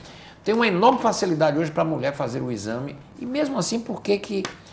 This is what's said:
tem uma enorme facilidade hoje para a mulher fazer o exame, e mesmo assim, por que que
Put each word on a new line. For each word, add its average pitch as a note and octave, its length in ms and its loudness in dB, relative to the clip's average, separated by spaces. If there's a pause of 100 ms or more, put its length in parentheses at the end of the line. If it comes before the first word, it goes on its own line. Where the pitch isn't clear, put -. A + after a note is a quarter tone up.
(440)
tem G3+ 100 0
uma A#3 140 4
enorme A3 320 6
facilidade D#3+ 580 2
hoje D#3 140 0
para E3+ 120 0
a - 20 2
mulher C#3+ 280 0
fazer C3 280 -4
o B2+ 100 -4
exame, A#2 460 -6 (200)
e - 80 -8
mesmo C4+ 320 -2
assim, A3 220 -2
por A3 220 -8
que G3+ 180 2
que G3 240 -2 (300)